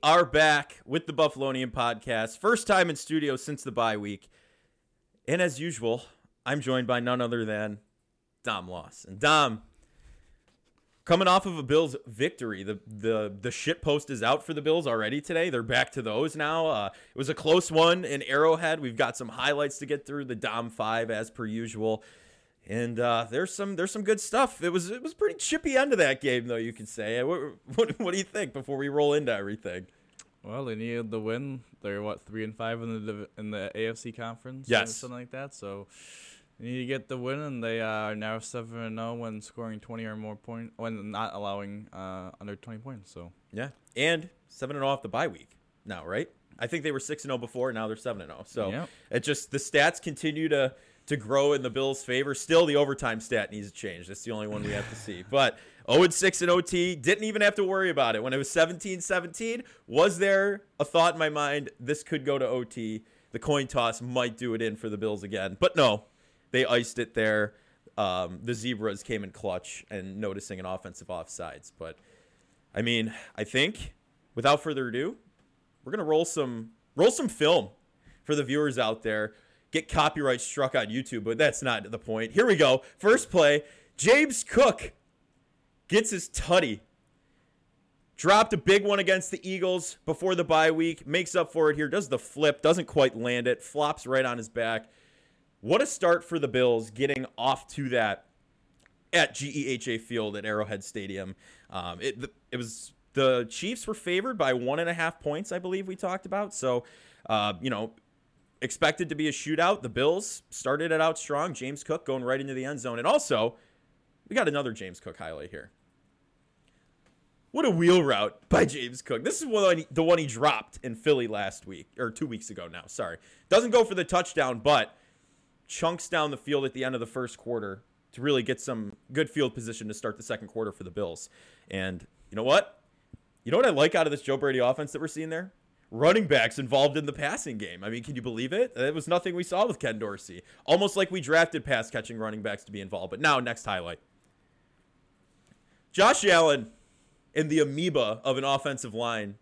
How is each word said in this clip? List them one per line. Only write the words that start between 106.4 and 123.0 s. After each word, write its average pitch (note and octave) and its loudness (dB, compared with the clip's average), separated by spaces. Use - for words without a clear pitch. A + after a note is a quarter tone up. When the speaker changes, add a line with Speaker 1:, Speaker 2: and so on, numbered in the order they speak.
Speaker 1:
So, B2 -2
uh, G#2 2
you C3 -2
know, A2+ -2
expected D#3+ 0
to D#3 -6
be D3+ 0
a D3 0
shootout. D#3+ 0
The B2+ -6
Bills D3 0
started D3+ -2
it D#3+ 2
out D#3+ 2
strong. D3+ -4
James C3 -8
Cook - -4
going C3 -2
right C3 0
into C#3 -6
the C3 -6
end C#3 -6
zone. A#2+ -6
And A#2+ 0
also, A#2+ 2
we G#3 -4
got A3+ 4
another C#3+ 0
James F#2+ -12
Cook - -16
highlight D#2+ -10
here. A#1+ -16
What D4+ 2
a B3+ 6
wheel F3 6
route G#2+ 0
by - 6
James B2+ -6
Cook. A#2+ -4
This A#3 -2
is D#4 -6
one, F#3+ 4
the D#3+ 2
one E3+ 6
he D#3+ 0
dropped A#2+ 0
in A#2+ -8
Philly B2+ 2
last G2+ -6
week, F#2 -16
or B2 -2
two A2+ -8
weeks A#2 -10
ago F#2 -14
now, E2+ -16
sorry. E2+ -8